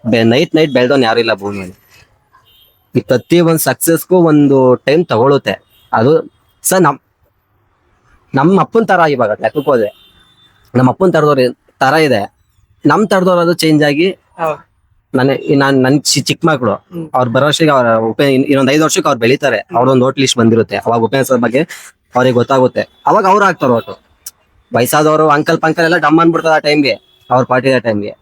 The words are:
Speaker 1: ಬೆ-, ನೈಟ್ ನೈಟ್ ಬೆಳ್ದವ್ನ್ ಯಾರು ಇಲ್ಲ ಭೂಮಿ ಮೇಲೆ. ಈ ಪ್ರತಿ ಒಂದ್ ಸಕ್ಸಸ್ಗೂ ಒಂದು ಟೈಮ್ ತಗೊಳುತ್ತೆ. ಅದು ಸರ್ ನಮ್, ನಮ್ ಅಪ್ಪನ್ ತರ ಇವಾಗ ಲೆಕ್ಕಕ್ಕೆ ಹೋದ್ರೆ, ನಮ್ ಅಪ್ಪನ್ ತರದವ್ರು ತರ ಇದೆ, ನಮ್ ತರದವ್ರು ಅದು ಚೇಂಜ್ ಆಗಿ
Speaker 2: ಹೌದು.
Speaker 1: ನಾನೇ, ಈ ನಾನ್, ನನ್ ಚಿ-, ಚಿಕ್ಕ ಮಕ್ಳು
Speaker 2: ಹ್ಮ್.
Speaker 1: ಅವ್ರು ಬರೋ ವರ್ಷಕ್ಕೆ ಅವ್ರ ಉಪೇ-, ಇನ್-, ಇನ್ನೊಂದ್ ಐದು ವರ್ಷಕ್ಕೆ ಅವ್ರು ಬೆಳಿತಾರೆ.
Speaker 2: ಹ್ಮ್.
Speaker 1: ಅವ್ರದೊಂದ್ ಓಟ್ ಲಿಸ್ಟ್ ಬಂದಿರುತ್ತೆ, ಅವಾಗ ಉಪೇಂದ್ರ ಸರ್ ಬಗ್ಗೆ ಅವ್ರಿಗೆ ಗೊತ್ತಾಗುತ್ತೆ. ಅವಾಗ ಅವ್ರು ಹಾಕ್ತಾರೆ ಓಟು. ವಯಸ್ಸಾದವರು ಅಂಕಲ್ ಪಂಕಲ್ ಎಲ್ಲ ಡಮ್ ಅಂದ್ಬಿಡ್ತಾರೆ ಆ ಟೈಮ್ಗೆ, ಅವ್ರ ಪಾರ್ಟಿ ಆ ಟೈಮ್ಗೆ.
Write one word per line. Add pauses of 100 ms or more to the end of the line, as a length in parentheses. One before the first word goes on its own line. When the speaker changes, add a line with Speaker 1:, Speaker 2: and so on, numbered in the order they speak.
Speaker 1:
ಬೆ-,
ನೈಟ್
ನೈಟ್
ಬೆಳ್ದವ್ನ್
ಯಾರು
ಇಲ್ಲ
ಭೂಮಿ
ಮೇಲೆ. (1120)
ಈ
ಪ್ರತಿ
ಒಂದ್
ಸಕ್ಸಸ್ಗೂ
ಒಂದು
ಟೈಮ್
ತಗೊಳುತ್ತೆ. (300)
ಅದು (340)
ಸರ್
ನಮ್, (1400)
ನಮ್
ಅಪ್ಪನ್
ತರ
ಇವಾಗ
ಲೆಕ್ಕಕ್ಕೆ
ಹೋದ್ರೆ, (640)
ನಮ್
ಅಪ್ಪನ್
ತರದವ್ರು (260)
ತರ
ಇದೆ, (440)
ನಮ್
ತರದವ್ರು
ಅದು
ಚೇಂಜ್
ಆಗಿ
Speaker 2:
ಹೌದು. (440)
Speaker 1:
ನಾನೇ,
ಈ
ನಾನ್,
ನನ್
ಚಿ-,
ಚಿಕ್ಕ
ಮಕ್ಳು
Speaker 2:
ಹ್ಮ್.
Speaker 1:
ಅವ್ರು
ಬರೋ
ವರ್ಷಕ್ಕೆ
ಅವ್ರ
ಉಪೇ-,
ಇನ್-,
ಇನ್ನೊಂದ್
ಐದು
ವರ್ಷಕ್ಕೆ
ಅವ್ರು
ಬೆಳಿತಾರೆ.
Speaker 2:
ಹ್ಮ್.
Speaker 1:
ಅವ್ರದೊಂದ್
ಓಟ್
ಲಿಸ್ಟ್
ಬಂದಿರುತ್ತೆ,
ಅವಾಗ
ಉಪೇಂದ್ರ
ಸರ್
ಬಗ್ಗೆ (560)
ಅವ್ರಿಗೆ
ಗೊತ್ತಾಗುತ್ತೆ. (260)
ಅವಾಗ
ಅವ್ರು
ಹಾಕ್ತಾರೆ
ಓಟು. (720)
ವಯಸ್ಸಾದವರು
ಅಂಕಲ್
ಪಂಕಲ್
ಎಲ್ಲ
ಡಮ್
ಅಂದ್ಬಿಡ್ತಾರೆ
ಆ
ಟೈಮ್ಗೆ, (380)
ಅವ್ರ
ಪಾರ್ಟಿ
ಆ
ಟೈಮ್ಗೆ.